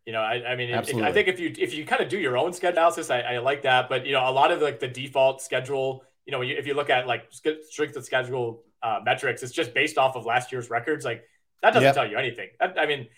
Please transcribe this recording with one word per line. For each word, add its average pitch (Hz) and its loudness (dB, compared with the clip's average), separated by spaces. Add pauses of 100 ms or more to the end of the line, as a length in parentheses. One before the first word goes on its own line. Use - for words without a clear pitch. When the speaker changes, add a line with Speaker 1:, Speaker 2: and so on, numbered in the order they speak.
Speaker 1:
You 113 -8
know, 113 0
I, 123 -2
I 123 -4
mean, 120 -4
it, 120 -4
it, - 0
I - 0
Speaker 2:
Absolutely. 113 0
Speaker 1:
think 208 4
if 180 0
you, 156 -4
if 180 -2
you 151 -8
kinda 233 0
do 185 -4
your 127 0
own 127 0
schedule 175 0
analysis, 214 2
I, 123 0
I 123 -4
like - 0
that. 127 4
But, 127 -2
you 139 -2
know, 131 2
a - -
lot 139 6
of, 160 0
like, 143 0
the 131 -4
default 135 0
schedule, 131 -2 (240)
you 139 -12
know, 135 -2
when 123 -4
you, 147 -4
if 139 -6
you 139 -2
look 143 0
at, 127 2
like, 117 -4
sch-, 156 -4
strength 151 -4
of 127 -12
schedule, 123 -4 (220)
uh, 110 -2
metrics, 127 -2
it's 127 -10
just 143 -2
based 147 0
off 131 4
of 110 -10
last 123 0
year's 123 -6
records. 135 -2
Like, 113 -6 (400)
that 214 6
doesn't 226 6
Speaker 2:
Yep. 139 8
Speaker 1:
tell 135 2
you 104 -4
anything. 107 -4 (120)
I, 143 4 (160)
I 151 2
mean, 139 -2 (100)